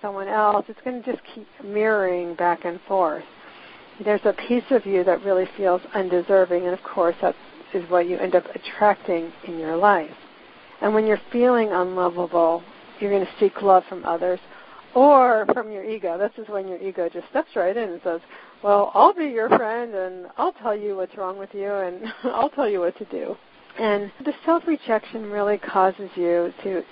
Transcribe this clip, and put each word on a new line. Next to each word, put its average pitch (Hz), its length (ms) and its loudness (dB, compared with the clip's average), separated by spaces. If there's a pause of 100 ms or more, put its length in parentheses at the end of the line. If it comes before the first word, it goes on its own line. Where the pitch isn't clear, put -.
someone 196 260 -8
else, 208 400 2
it's - 160 -18
gonna 254 180 -8
just 240 200 -6 (120)
keep 220 140 -18 (160)
mirroring 202 720 0
back 175 300 0
and 175 160 -6
forth. 170 420 0 (800)
There's 208 220 0
a 208 80 4
piece - 380 -2
of 240 140 2
you 190 200 0
that - 180 2
really 185 320 2
feels 180 260 0 (120)
undeserving, 180 720 2
and 180 80 -2
of 185 100 -8
course 170 380 0
that - 140 0 (380)
is 175 160 -6
what 175 180 2
you 180 100 -4
end 185 180 0
up 175 80 2 (100)
attracting 180 800 -2 (160)
in 170 100 -10
your 160 200 -4
life. 185 340 2 (680)
And 214 120 2
when 220 140 2
you're 208 140 2 (100)
feeling 240 400 2
unlovable, 175 920 0 (380)
you're 202 120 -4
gonna 196 180 0 (100)
seek 196 220 2
love 190 240 6
from 180 180 -12
others 175 360 -2 (540)
or 247 600 6
from 220 180 -4
your 196 120 -10
ego. 196 340 -6
This 208 200 -2
is 214 120 -14
when 196 180 -6
your 180 140 -10
ego 185 260 -4
just 170 220 -10
steps - 260 -4
right 190 200 0
in 226 140 -4
and 175 140 -10
says, 170 160 -4 (440)
"Well, 202 300 4
I'll 294 200 8
be 339 140 -4
your 226 220 -2
friend, 226 440 0
and 185 340 -8 (100)
I'll 320 140 -2
tell 214 240 -6
you 208 220 -6
what's 185 180 -8
wrong 190 220 -8
with 196 160 -14
you, 202 180 -6
and 196 460 -6
<laughs> - 60 -12
I'll 240 260 -2
tell 277 180 -2
you 202 140 -2
what 175 160 -2
to 208 80 -12
do." - 320 -8 (400)
And 208 340 -2 (140)
the 294 80 -2 (120)
self-rejection 240 840 -2
really 208 260 0
causes 190 580 0
you 175 360 0 (120)
to 190 280 -4